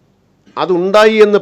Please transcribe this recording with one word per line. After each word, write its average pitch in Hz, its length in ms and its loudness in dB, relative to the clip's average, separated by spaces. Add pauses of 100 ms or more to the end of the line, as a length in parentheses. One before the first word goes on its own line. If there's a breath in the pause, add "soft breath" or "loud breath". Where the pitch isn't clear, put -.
(640)
അതുണ്ടായി 196 640 0
എന്ന് 208 160 0